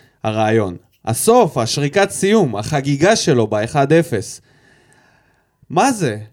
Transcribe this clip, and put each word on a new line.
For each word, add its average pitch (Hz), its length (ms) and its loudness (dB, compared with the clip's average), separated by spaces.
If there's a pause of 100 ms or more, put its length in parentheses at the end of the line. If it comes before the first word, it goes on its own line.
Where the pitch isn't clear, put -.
(240)
הרעיון. 110 520 0 (300)
הסוף, 208 520 2
השריקת 143 520 -2
סיום, 190 460 0
החגיגה 143 600 0
שלו 120 320 0
באחד 117 460 0
אפס. 165 480 -2 (1300)
מה 214 220 2
זה? 156 260 -4 (160)